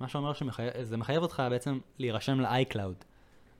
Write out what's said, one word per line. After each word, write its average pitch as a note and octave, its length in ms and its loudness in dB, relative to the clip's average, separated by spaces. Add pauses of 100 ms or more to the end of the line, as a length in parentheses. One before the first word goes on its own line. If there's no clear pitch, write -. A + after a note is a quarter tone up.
מה B2+ 80 -6
שאומר D3 240 -2
שמחי-, B2 500 -4
זה A2+ 140 -4
מחייב C3+ 260 2
אותך E3 280 0
בעצם C3 280 0 (200)
להירשם C3 420 2
ל-iCloud. A2 640 0 (560)